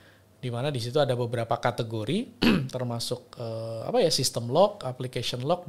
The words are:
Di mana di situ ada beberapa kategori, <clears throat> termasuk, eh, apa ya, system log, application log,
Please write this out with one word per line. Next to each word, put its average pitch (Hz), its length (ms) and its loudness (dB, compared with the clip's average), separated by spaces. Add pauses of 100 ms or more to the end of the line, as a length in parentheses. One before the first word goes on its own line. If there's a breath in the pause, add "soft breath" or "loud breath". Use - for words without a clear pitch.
(420 soft breath)
Di 127 80 -4
mana 131 240 -2
di 117 80 -2
situ 120 160 0
ada 135 160 4
beberapa 117 480 -2
kategori, 120 800 -2
<clears throat> 170 320 2
termasuk, 120 640 -6
eh, 113 480 -8
apa 233 160 2
ya, 165 80 6
system 120 400 0
log, 190 320 4
application 127 640 -4
log, 180 220 0